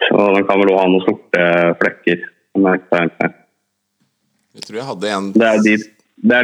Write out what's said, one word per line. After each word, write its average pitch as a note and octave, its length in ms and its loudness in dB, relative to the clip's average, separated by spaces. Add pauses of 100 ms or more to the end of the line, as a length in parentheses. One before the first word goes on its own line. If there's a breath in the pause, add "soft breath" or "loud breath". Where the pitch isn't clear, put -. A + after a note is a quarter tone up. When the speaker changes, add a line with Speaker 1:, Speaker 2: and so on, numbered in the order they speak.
Speaker 1:
og G2+ 280 2
den G2 120 0
kan G2 120 0
vel G2 120 2
også F#2+ 80 2
ha F#2+ 80 2
noen F#2 160 2
sorte F2 440 -2 (280)
flekker, F2 460 -4 (240)
som G2 200 -2
er F#2 120 0
ekstra F2 260 -2
interessant. F2 340 -6 (1120)
Speaker 2:
Jeg - 140 -20
tror G#2 140 -12
jeg B2+ 80 -8
hadde G#2 220 -6
en G2 220 -4
Speaker 1:
Det A2+ 180 2
er G#2+ 120 2
de, G#2+ 140 2 (440)
det A#2+ 180 2
er B2 80 2